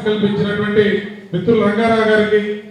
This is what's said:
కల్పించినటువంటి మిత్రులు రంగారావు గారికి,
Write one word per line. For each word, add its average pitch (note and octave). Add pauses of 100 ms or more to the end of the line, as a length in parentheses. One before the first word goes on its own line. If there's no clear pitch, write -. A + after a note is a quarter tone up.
కల్పించినటువంటి G#3 (260)
మిత్రులు G#3+
రంగారావు A3
గారికి, G#3 (100)